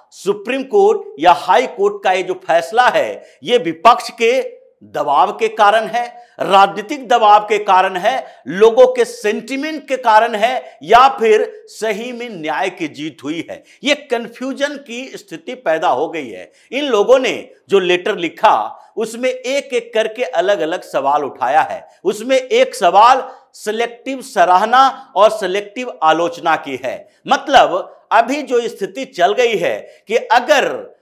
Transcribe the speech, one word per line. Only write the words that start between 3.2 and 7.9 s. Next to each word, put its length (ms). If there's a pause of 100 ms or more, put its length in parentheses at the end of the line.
ये 140
विपक्ष 520
के 320 (420)
दबाव 480
के 160
कारण 400
है, 180 (340)
राजनीतिक 680
दबाव 320
के 180
कारण 400